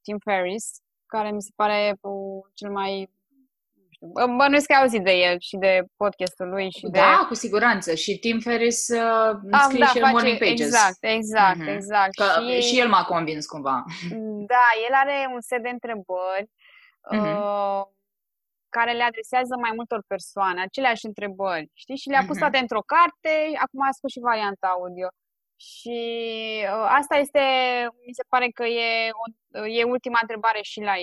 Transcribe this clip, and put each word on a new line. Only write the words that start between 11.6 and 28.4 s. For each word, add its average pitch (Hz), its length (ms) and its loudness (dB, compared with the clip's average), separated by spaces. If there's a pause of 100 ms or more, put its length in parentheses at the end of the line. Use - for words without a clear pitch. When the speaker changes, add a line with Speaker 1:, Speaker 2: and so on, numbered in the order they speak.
Speaker 1:
exact. 202 460 0
Speaker 2:
Că 208 100 0 (260)
Speaker 1:
Și 247 180 2
Speaker 2:
și 247 120 4
el 240 80 4
m-a 185 160 4
convins 160 420 -4
cumva. 135 380 -4 (680)
Speaker 1:
Da, 247 120 6 (220)
el 254 160 0
are 277 320 -2
un 240 60 -8
set 240 220 -4
de 247 60 -6
întrebări, 196 760 -6 (640)
Speaker 2:
Mhm. 214 140 0
Speaker 1:
uh, 202 580 -2 (920)
care 233 160 2
le 233 100 -2
adresează 240 580 -2
mai 226 140 -2
multor 226 320 -8
persoane, 185 560 -4
aceleași 233 440 -2
întrebări, 190 680 -6
știi? - 220 -14
Și - 120 -14
le-a 269 180 4
pus 294 100 -4
Speaker 2:
Mhm. - 20 -10
Speaker 1:
toate 277 200 2
într-o 226 240 -2 (120)
carte, 330 380 2 (320)
acum 262 180 -8
a 269 140 2
scos 269 140 -8
și - 80 -14 (120)
varianta 202 360 -2
audio. 180 420 -4 (520)
Și, - 400 -10 (720)
uh, 220 120 -2 (140)
asta 294 140 -2 (100)
este, 277 180 0 (640)
mi 247 120 -18
se 254 100 -10
pare 247 200 2 (100)